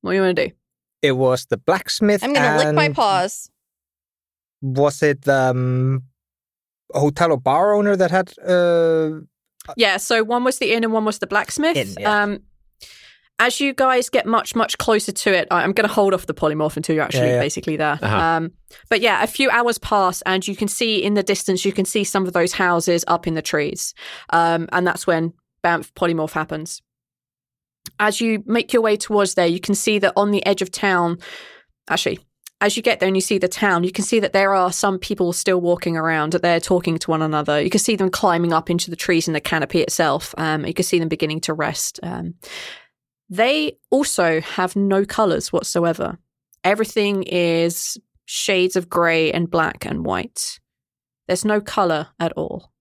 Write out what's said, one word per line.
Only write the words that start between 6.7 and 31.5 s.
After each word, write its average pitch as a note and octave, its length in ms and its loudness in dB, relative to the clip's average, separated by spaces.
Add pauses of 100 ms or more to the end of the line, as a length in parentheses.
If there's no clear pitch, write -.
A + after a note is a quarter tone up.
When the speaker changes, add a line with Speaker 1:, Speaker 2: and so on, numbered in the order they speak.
Speaker 2:
hotel D3 400 2
or C#3+ 80 2
bar E3 340 4
owner G#3 220 2
that F3+ 140 2
had, F#3 280 0
uh, E3 840 2 (560)
Speaker 1:
Yeah, G3+ 220 2
so A3+ 260 0
one A#3+ 200 -2
was C4 140 0
the - 140 0
inn A3+ 120 0
and A3+ 80 0
one A3 120 0
was G#3+ 140 -2
the G3+ 80 -4
blacksmith. D4+ 500 0
Speaker 2:
Inn, G3+ 220 -4
yeah. G#3 240 2
Speaker 1:
Um, G#3 180 -4 (1000)
as B3 220 2
you C#4 140 0
guys C4 340 2
get - 180 0
much, A3+ 280 -2
much - 240 -2
closer A3 320 0
to F#3+ 260 0
it, E3+ 140 0
I, F3 120 2
I'm F#3 100 0
gonna G3+ 160 2
hold G3 260 2
off F3+ 120 -4
the D#3 80 -6
polymorph D3+ 420 0
until D#3 180 -2
you're D#3 100 2
actually B2+ 240 0
Speaker 2:
Yeah, B2 60 2
yeah. B2 60 2
Speaker 1:
basically D3 360 -4
there. D3 240 -2
Speaker 4:
Uh-huh. G#2+ 160 0
Speaker 1:
Um, E3 360 0 (360)
but A3 120 2
yeah, G#3+ 220 2
a A3 40 0
few C4 240 0
hours A#3 280 2
pass F#3+ 440 0
and F#3+ 240 -2
you G3 100 -6
can G#3 120 -2
see A3 340 -2
in G#3 120 0
the G3+ 80 2
distance, F#3+ 420 -2
you G3 80 0
can F#3+ 120 0
see G3+ 200 -2
some G3 220 -2
of F3+ 60 -6
those F3 200 2
houses F3 560 2
up E3+ 180 0
in E3 80 -2
the D#3+ 80 -4
trees. - 520 -4 (360)
Um, E3+ 420 2
and F3+ 140 0
that's F3 200 -2
when E3 260 0 (300)
Banff E3+ 320 -2
polymorph E3 380 -2
happens. D#3 500 -8 (1160)
As G#3 200 0
you A3 260 0
make A3+ 260 -2
your A#3+ 100 4
way G#3+ 140 2
towards G#3 380 0
there, F3 120 4
you F3 140 0
can G3+ 160 -2
see G#3+ 240 0
that F#3+ 160 4
on G#3 160 2
the G3+ 140 0
edge G3 160 2
of F3+ 100 -6
town, F3 460 0 (720)